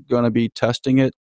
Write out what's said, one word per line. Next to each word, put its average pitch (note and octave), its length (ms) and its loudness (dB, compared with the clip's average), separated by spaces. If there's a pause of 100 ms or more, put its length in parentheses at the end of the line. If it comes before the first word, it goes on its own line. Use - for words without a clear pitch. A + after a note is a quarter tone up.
(100)
gonna A#2+ 220 2
be A2+ 160 0
testing C3 500 -2
it C3 220 0